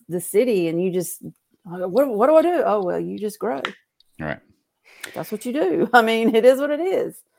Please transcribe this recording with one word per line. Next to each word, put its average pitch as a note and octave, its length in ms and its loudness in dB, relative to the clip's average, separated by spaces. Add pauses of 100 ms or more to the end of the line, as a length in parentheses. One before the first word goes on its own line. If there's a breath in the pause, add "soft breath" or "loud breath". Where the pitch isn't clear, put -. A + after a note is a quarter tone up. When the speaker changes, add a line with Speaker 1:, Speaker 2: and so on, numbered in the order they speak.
Speaker 1:
this F3 220 -6
city G3+ 380 2
and E3+ 140 -2
you F#3 100 0
just, F3 300 -6 (420)
"What, F3+ 260 -8 (180)
what A3 200 0
do D#4 80 6
I D#4+ 60 8
do?" E4 220 0
"Oh, G3+ 180 0
well, F3 180 -2
you F3+ 180 -8
just G3+ 200 -8
grow." A#3 220 -6 (600)
Speaker 2:
Right. D2+ 180 -8 (760 loud breath)
Speaker 1:
That's - 180 -10
what G#3+ 120 -10
you B3 80 -6
do. D4+ 380 0
<laughs> A#3 40 4
I B3 80 6
mean, A3+ 320 2
it A#3+ 100 4
is B3+ 160 6
what C#4+ 100 -2
it D4 100 -2
is. F4 400 -4 (180)